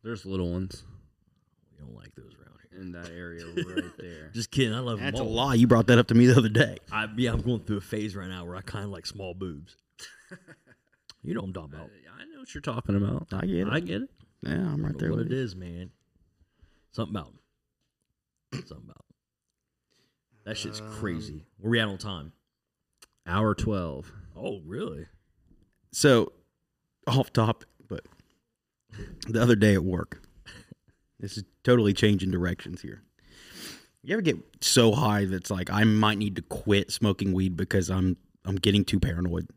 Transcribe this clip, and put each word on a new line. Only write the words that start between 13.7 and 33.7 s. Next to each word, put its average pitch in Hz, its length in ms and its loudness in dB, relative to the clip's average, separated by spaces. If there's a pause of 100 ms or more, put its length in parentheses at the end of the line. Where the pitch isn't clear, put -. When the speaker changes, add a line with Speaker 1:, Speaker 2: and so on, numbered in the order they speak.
Speaker 1:
get 175 220 -6
it. 269 80 -10 (320)
Speaker 3:
Yeah, - 100 -6
I'm 156 320 -2
right - 80 -2
Speaker 2:
But - 80 -8
Speaker 3:
there - 100 0
Speaker 2:
what 156 80 0
Speaker 3:
with - 80 -2
Speaker 2:
it - 60 -4
Speaker 3:
you. 131 100 -2
Speaker 2:
is, 104 140 -8
man. 90 340 -12 (1040)
Something 107 240 -6
about 82 100 -8 (1300)
'em. 135 120 -8
Something - 200 -18
about - 260 -20
'em. - 40 -20 (1300)
That 107 120 -8
shit's - 240 -10
Speaker 3:
Um, - 120 -14
Speaker 2:
crazy. 78 520 -8 (140)
Where 107 140 0
we 117 80 4
at 110 80 0
on 95 100 -8
time? 85 340 -10 (960)
Speaker 1:
Hour 104 300 2
twelve. 85 560 -4 (240)
Speaker 2:
Oh, - 240 -8
really? 139 460 -10 (880)
Speaker 3:
So, 123 400 6 (760)
off 131 240 2
topic, 113 360 2 (200)
but - 180 -12 (1200)
the 110 140 2
other 120 140 8
day 104 180 6
at 92 100 2
work, 87 380 -4 (960)
this - 180 -12
is 107 60 -8 (220)
totally 117 300 6
changing 98 360 4
directions 90 520 -4
here. - 200 -16 (1000)